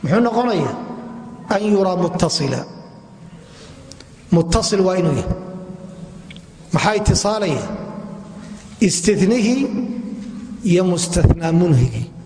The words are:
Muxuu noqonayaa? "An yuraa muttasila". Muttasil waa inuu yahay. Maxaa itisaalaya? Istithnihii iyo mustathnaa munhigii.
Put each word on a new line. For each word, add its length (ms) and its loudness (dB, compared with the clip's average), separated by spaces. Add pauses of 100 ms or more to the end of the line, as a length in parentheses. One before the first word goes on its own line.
Muxuu 180 2
noqonayaa? 540 0 (720)
"An 160 0
yuraa 320 4
muttasila". 640 0 (1700)
Muttasil 500 2
waa 160 4
inuu 200 2
yahay. 160 -4 (1400)
Maxaa 220 2
itisaalaya? 720 0 (1160)
Istithnihii 840 4 (1040)
iyo 200 6
mustathnaa 680 2
munhigii. 580 4 (160)